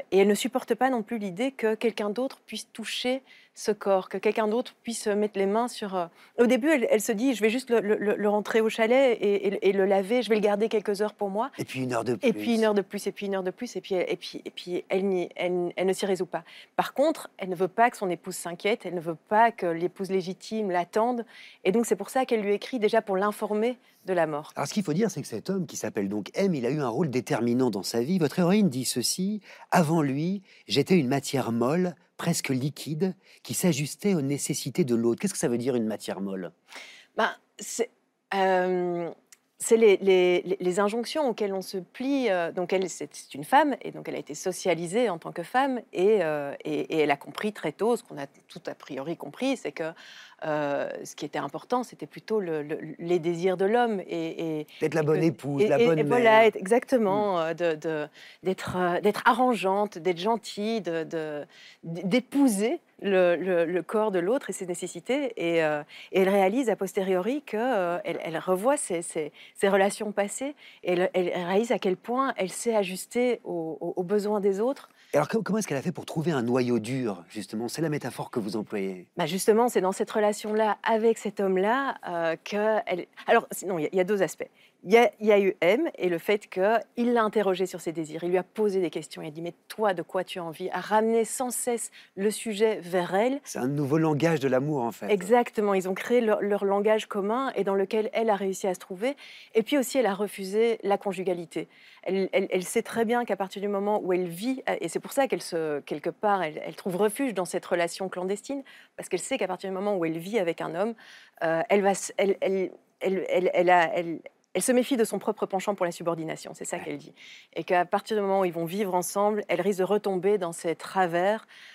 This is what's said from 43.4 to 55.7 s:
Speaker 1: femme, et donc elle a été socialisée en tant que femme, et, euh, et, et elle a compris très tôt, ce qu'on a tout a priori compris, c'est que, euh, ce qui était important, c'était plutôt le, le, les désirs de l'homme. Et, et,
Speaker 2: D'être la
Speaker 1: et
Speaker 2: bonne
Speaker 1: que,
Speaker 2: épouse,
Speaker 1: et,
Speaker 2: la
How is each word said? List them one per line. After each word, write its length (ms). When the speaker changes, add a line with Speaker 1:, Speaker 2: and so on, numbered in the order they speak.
Speaker 1:
femme, 380
et 100
donc 160
elle 80
a 40
été 160
socialisée 760
en 80
tant 160
que 100
femme, 380
et, 320
euh, 400
et, 160
et 200
elle 120
a 60
compris 340
très 220
tôt, 240
ce 60
qu'on 140
a 80
tout 200
a 60
priori 440
compris, 400
c'est 160
que, 180
euh, 420
ce 120
qui 100
était 140
important, 420
c'était 240
plutôt 340
le, 220
le, 160
les 180
désirs 400
de 80
l'homme. 360
Et, 580
et, 80
Speaker 2:
D'être 120
la 80
Speaker 1:
et 20
Speaker 2:
bonne 180
Speaker 1:
que, 40
Speaker 2:
épouse, 380
Speaker 1:
et, 40
Speaker 2:
la 120